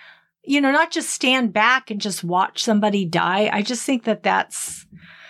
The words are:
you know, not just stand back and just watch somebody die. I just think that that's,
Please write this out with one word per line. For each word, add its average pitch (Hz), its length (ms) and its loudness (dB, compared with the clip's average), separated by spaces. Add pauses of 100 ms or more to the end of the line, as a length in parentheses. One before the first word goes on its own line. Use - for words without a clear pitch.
(440)
you 285 160 2
know, 269 120 4
not 330 180 2
just 311 200 -6
stand 254 420 0
back 233 380 2
and 208 100 -8
just 196 240 -6
watch 180 380 -2
somebody 208 420 2
die. 170 480 0
I 208 100 0
just 233 220 -6
think 262 200 -2
that 208 180 -2
that's, - 640 -4 (440)